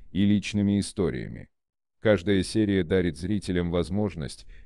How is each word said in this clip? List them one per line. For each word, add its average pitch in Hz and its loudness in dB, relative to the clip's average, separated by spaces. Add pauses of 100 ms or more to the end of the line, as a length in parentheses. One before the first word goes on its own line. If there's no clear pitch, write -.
(100)
и 95 0
личными 101 2
историями. 62 -6 (500)
Каждая 98 4
серия 101 2
дарит 87 0
зрителям 90 -2
возможность 85 -4 (200)